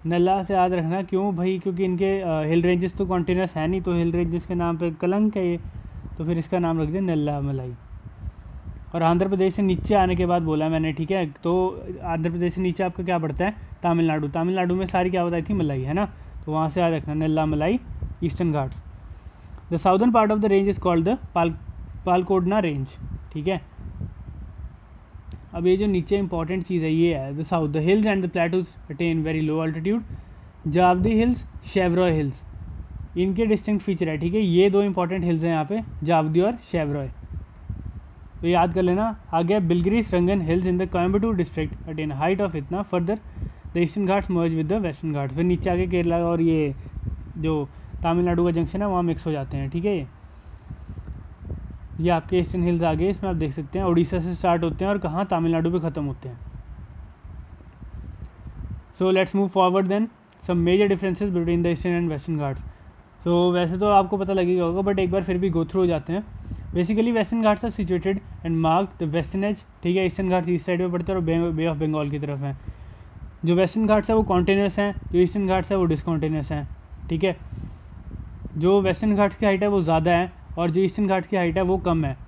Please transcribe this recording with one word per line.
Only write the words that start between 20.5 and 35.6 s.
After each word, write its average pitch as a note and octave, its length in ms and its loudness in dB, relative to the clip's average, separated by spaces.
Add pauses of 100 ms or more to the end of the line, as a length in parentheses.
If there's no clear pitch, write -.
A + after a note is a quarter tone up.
is F#3 100 0
called E3+ 200 4
the - 280 -2
पाल-, E3+ 180 2 (520)
Palkodna F#3 540 2
range, C#3+ 280 -2 (460)
ठीक D#3 140 -4
है। F#3+ 140 0 (1900)
अब E3+ 140 -2
ये F#3+ 100 4
जो G#3 100 0
नीचे G3 300 0
इंपॉर्टेंट F3+ 460 -2
चीज़ E3+ 200 -2
है, D#3 100 2
ये E3 220 4
है C#3 220 -6
the D#3 80 -4
south, D#3 260 0
the D#3 160 0
hills G#3 180 4
and G3 200 2
the F3 100 -4
plateaus F3 320 2 (240)
attain D#3+ 320 0
very D#3 260 0
low D#3+ 180 0
altitude, E3+ 340 0 (680)
जावदी F3+ 460 4
हिल्स, A#3 320 2 (280)
शेवरॉय F3+ 380 4
हिल्स, D3 340 -2 (720)
इनके F#3+ 280 2
डिस्टिंक्ट G#3 400 2
फीचर F3 240 0
है, D#3 80 -2
ठीक E3+ 160 -2
है। A3 80 2
ये F#3 280 6
दो G3+ 140 4
इंपॉर्टेंट F3+ 400 0
हिल्स E3 200 2
हैं E3+ 80 2
यहाँ D#3 140 0